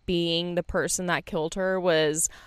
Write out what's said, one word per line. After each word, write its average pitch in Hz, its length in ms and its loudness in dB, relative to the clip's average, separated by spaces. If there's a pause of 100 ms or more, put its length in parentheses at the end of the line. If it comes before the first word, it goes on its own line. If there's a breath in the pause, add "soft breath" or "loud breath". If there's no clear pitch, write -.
being 170 500 0
the 175 80 0
person 175 440 -2
that 165 180 0
killed 160 300 -4
her 190 260 0
was, 160 480 2 (180 loud breath)